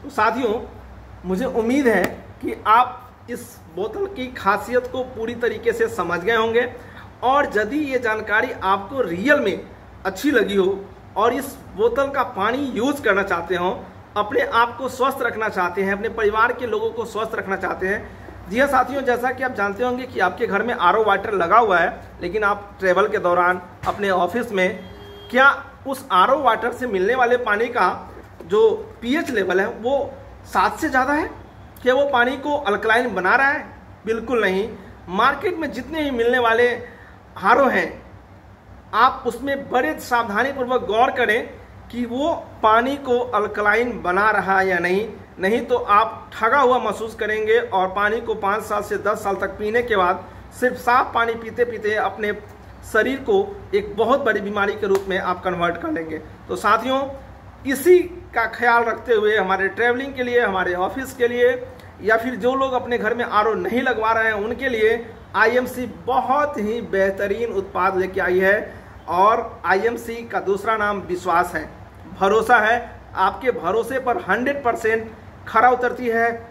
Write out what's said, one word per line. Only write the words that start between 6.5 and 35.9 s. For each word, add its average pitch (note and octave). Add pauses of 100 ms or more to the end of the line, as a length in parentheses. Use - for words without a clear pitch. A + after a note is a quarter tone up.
और C#4
यदि G#3+
ये C4
जानकारी A3
आपको G3
रियल G#3+
में G3+ (460)
अच्छी G3
लगी G3+
हो F#3+ (380)
और A#3
इस C#4 (200)
बोतल A#3
का C#4 (120)
पानी A#3+
यूज़ B3
करना G#3
चाहते F3
हो, F3+ (380)
अपने G#3+
आप A#3
को C4
स्वस्थ B3+
रखना A3
चाहते F#3+
हैं, G3
अपने G#3
परिवार A3
के B3
लोगों A3
को A3
स्वस्थ A3
रखना G3
चाहते F#3
हैं। -
जी G#3+
हाँ C#4
साथियों, C4
जैसा B3
कि B3+
आप B3+
जानते G3+
होंगे B3
कि B3+
आपके F#3+
घर F#3+
में A#3
आरओ F#3+
वाटर G3+
लगा F#3
हुआ G#3
है, F#3 (200)
लेकिन F3+
आप G3+ (100)
ट्रैवल F#3+
के G3+
दौरान F3+ (260)
अपने G3
ऑफिस F3+
में F#3+ (520)
क्या C4 (360)
उस C4+
आरओ A3+
वाटर A3+
से B3
मिलने G3+
वाले B3
पानी A3+
का A#3 (560)
जो G#3+ (320)
पीएच C#4
लेवल F#3+
है G#3 (120)
वो A#3+ (520)
सात G3+
से D#4
ज़्यादा C4
है? E4+ (520)
क्या B3
वो C#4+
पानी C4
को D4
अल्कलाइन G#3+
बना F#3
रहा C4+
है? C#4+ (400)
बिल्कुल A3+
नहीं। G3 (420)
मार्केट C#4
में D#4
जितने D4